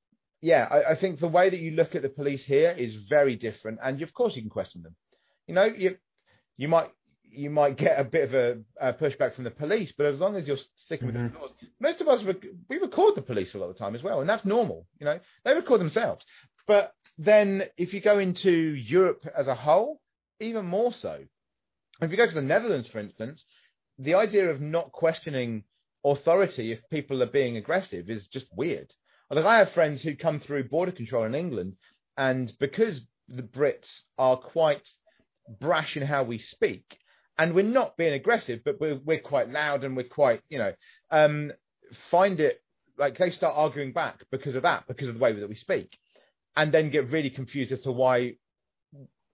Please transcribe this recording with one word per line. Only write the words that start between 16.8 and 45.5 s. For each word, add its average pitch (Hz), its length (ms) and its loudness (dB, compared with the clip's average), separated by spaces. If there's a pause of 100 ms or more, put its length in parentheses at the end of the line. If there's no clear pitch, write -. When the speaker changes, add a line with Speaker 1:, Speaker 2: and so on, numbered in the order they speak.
Speaker 1:
then 196 460 4 (120)
if 175 160 -4
you 202 80 -6
go 208 180 6
into 185 320 2
Europe 160 760 2 (100)
as 143 100 0
a 135 80 0
whole, 175 460 2 (400)
even 220 240 -6
more 208 280 0
so. 80 260 -10 (800)
If 165 100 -4
you 175 60 -6
go 233 120 6
to 170 60 -6
the 156 60 -2
Netherlands, 156 480 0
for 110 120 -12
instance, 110 440 -12 (540)
the 143 160 -2
idea 196 340 4
of 139 140 -4
not 156 300 -4
questioning 131 720 -4 (400)
authority 143 680 2
if 113 60 -8 (120)
people 139 320 -2
are 120 40 0
being 120 320 0
aggressive 107 500 -6
is 107 200 -8
just - 180 -12 (100)
weird. 113 380 -6 (360)
Like, 151 140 0
I 226 140 4
have 196 140 4
friends 151 300 0
who 151 140 -6
come 151 240 -4
through 139 300 -6
border 180 220 -2
control 117 320 -4
in 113 100 -4
England, 113 420 -6 (400)
and 131 420 -2
because 147 440 -2 (260)
the 123 140 -12
Brits - 580 -4 (160)
are 131 220 4
quite 156 500 0 (720)
brash 156 360 0
in 143 100 -4
how 143 160 0
we 117 160 -4
speak, - 580 -6 (440)
and 165 140 2
we're 185 100 4
not 240 320 0
being 165 180 2
aggressive, 135 500 -2
but 143 160 -4
we're, 151 240 -4
we're 156 160 0
quite 139 300 -2
loud 143 340 -2
and 131 120 -6
we're 127 60 -4
quite, 123 460 2
you 147 100 -8
know, 101 140 -2 (400)
um, 147 400 4 (580)
find 185 300 4
it, 139 200 2 (360)
like, 139 220 -2
they 180 120 2
start 160 260 -2
arguing 143 360 -2
back - 400 -6
because 131 240 -6
of 131 60 -6
that, 160 260 0
because 131 200 -8
of 117 60 -8
the 113 60 -6
way 120 120 4
that 101 160 -6
we 107 60 -10